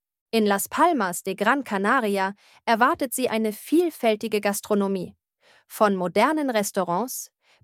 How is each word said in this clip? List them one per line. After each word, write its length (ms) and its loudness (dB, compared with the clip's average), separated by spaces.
In 140 2
Las 240 0
Palmas 540 2
de 120 -6
Gran 300 0
Canaria 680 0
erwartet 480 2
Sie 160 -2
eine 220 -2
vielfältige 880 0
Gastronomie, 800 -2
von 280 2
modernen 560 0
Restaurants 800 -2